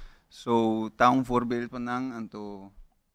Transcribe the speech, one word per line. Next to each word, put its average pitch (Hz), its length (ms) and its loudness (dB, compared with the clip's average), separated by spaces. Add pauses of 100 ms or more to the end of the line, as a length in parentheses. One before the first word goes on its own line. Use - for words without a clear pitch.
(300)
So, 113 640 2
taong 127 320 6
forbeil 120 420 0
pa 123 140 -10
nang 123 320 -6
anto, 104 560 -12 (460)